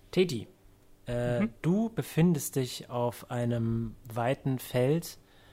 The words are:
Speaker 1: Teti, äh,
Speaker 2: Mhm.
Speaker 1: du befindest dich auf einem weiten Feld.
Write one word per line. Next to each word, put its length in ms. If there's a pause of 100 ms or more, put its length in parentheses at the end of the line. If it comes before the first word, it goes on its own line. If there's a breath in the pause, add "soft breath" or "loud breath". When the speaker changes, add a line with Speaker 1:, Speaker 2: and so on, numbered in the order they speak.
(120)
Speaker 1:
Teti, 360 (600)
äh, 340
Speaker 2:
Mhm. 200
Speaker 1:
du 280
befindest 640
dich 340
auf 400
einem 640 (160)
weiten 460
Feld. 640 (340 soft breath)